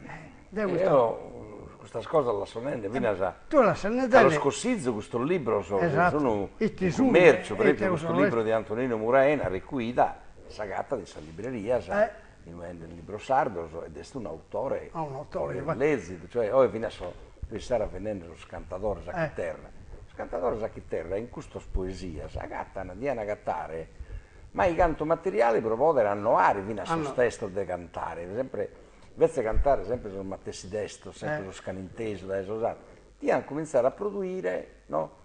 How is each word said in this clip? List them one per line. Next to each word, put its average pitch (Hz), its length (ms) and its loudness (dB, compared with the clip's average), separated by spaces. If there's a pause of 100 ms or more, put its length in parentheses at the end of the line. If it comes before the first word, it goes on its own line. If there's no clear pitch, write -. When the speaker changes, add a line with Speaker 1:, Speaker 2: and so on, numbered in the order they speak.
(500)
Speaker 1:
Devo 190 240 -2
Speaker 2:
io 165 60 2
Speaker 1:
sta- 120 960 2
Speaker 2:
questa - 320 -10
cosa 135 220 4
la 98 140 0
so - 160 -10
nende, 123 280 -4
fino 120 200 0
a 98 60 2
sa 90 200 -2 (120)
Speaker 1:
Tu 302 140 4
la 180 140 4
so 190 140 -6
nende 247 280 4
Speaker 2:
allo 170 140 10
scossizzo 147 600 0
questo 107 280 -4
libro 127 400 0
so, 95 180 0
Speaker 1:
Esatto. 170 380 4
Speaker 2:
sono 107 400 2
Speaker 1:
E 220 160 0
ti 190 120 -2
Speaker 2:
in 170 60 2
Speaker 1:
sono, 233 200 4
Speaker 2:
commercio, - 440 8
per 208 100 4
Speaker 1:
e - 40 10
Speaker 2:
esempio - 140 4
Speaker 1:
te - 60 2
Speaker 2:
questo - 180 0
Speaker 1:
sono - 140 2
Speaker 2:
libro 135 200 4
di 110 100 2
Antonino 110 460 0
Muraena, 127 500 4
Requida, 117 720 0 (280)
sa - 180 -10
gatta 101 300 -4
di 92 100 -8
sa - 140 -16
libreria, 104 600 -4
sa 92 280 2
Speaker 1:
Eh. - 40 -8 (340)
Speaker 2:
il, 85 80 -16 (180)
il 82 240 -14
libro 87 240 -12
sardo, 117 480 0
so, 80 160 -10
ed 76 140 -14
è - 60 -12 (100)
un 117 120 -8
autore 82 680 -6
Speaker 1:
Ah, 165 80 -6
un 143 140 -6
autore, 143 420 -6
Speaker 2:
eh, 135 40 -6
Speaker 1:
ma 139 140 -4
Speaker 2:
l'esito, 95 520 -2
cioè, 110 260 0
oh, 131 160 8
fino 110 180 -4
a - 20 -2
so, - 240 -10 (340)
qui 104 120 -8
stava 110 260 0
venendo 92 420 -8
lo 80 100 -16
scantatore 92 640 -8
Speaker 1:
Eh. - 20 -14
Speaker 2:
Sacchiterra. - 680 -6
Lo - 420 -18
scantatore - 460 -4
Sacchiterra 95 600 -6
in 117 120 -6
questo - 320 -12 (100)
poesia, 90 580 -6
sa - 180 -10
gatta, - 340 -10
una 92 140 -10
diana 120 280 -4
gattare, 82 760 -6 (540)
ma 196 140 2
i 170 100 2
canto 160 300 2
materiali 190 560 2
per 110 140 0
poter 131 320 4
annoare 104 560 4
fino 104 180 -4
a - 60 -6
Speaker 1:
Anno- 165 180 -2
Speaker 2:
sul - 80 -6
testo 117 340 0
de 95 180 -4
cantare, 85 680 -8
sempre 120 540 -6 (340)
Invece 151 220 2
cantare 110 400 4
sempre 113 280 -6
sul 98 120 -8
Mattesi 95 460 -10
Destro, 95 420 -8
sempre 151 300 -6
Speaker 1:
Eh. 92 100 -10
Speaker 2:
su - 100 -16
Scaninteso, 95 640 -8
da 95 140 -2
Esosato, 104 400 -4 (400)
ti 285 100 -2
hanno 139 140 2
cominciato 143 420 0
a 135 60 6
produrire, 185 920 -6
no? 156 400 -4